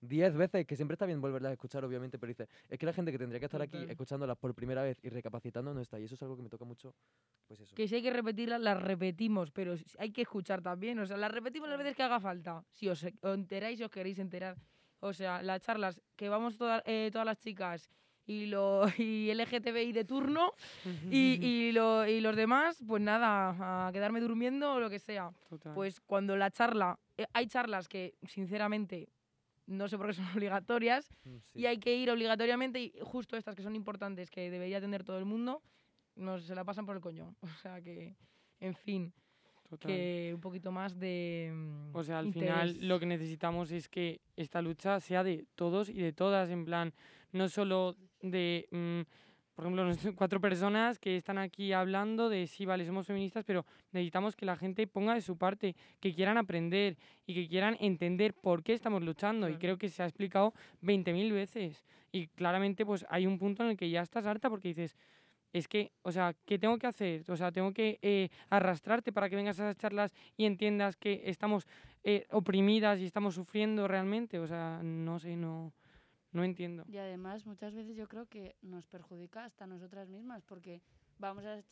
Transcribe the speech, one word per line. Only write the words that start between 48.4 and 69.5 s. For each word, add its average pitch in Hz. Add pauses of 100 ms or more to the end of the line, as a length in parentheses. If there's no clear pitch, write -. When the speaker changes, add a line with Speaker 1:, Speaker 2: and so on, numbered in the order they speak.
Speaker 3:
mm, 170 (540)
por 165
ejemplo, 185
<laughs> 175
nosotros -
cuatro 196
personas 202
que 185
están 196
aquí 196
hablando 202
de, 185
"Sí, -
vale, 185
somos 185
feministas", 196
pero 180 (260)
necesitamos 185
que -
la 185
gente 190
ponga 208
de 233
su 175
parte, 185 (240)
que 190
quieran 190
aprender 185 (280)
y 185
que 175
quieran 190
entender 185
por 175
qué 220
estamos 214
luchando. 202
Y 156
Speaker 2:
Claro. 160
Speaker 3:
creo 180
que 190
se 180
ha -
explicado 196 (280)
veinte 185
mil 208
veces. 196 (280)
Y 175
claramente, 190
pues, 202
hay 185
un 190
punto 202
en 233
el 202
que 175
ya 170
estás 202
harta 214
porque 202
dices, 165 (580)
"Es 170
que, 208
o 185
sea, 175 (100)
¿qué 202
tengo 220
que 247
hacer? 175
O 175
sea, 180
tengo 190
que, 214
eh, 196 (220)
arrastrarte 202
para 202
que 196
vengas 202